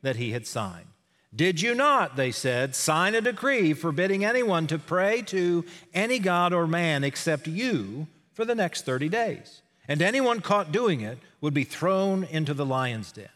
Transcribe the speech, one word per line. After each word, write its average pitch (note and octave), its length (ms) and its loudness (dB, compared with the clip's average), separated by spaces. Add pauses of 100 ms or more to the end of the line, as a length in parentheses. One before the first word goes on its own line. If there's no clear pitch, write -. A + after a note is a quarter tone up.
that C3 140 -2
he A#2+ 140 -4
had A#2 140 -6
signed. F#2 420 -8 (480)
"Did E3 260 2
you A#3+ 140 0
not," B3 400 2
they C3 160 0
said, B2+ 440 -2
"sign E3+ 380 2
a A3+ 80 2
decree A3+ 520 2
forbidding F3 500 0
anyone G#3 440 0
to D#3+ 120 -2
pray G3 440 0
to F3 420 0 (280)
any A3+ 240 0
god F3 360 2
or E3+ 120 2
man D#3+ 380 0
except C#3+ 420 -2
you D#3+ 640 -4 (240)
for A3 140 -4
the A#3 100 0
next F#3+ 300 -2
thirty C3 240 0
days? G#3+ 520 -4 (240)
And D3 160 0
anyone A#3 380 4
caught G3 320 0
doing F#3+ 300 2
it A2+ 180 -8 (220)
would D3 120 0
be C#3 120 2
thrown F#3+ 580 0
into D3+ 300 -2
the C#3 120 -2
lion's B2 460 -2
den." G#2 240 -16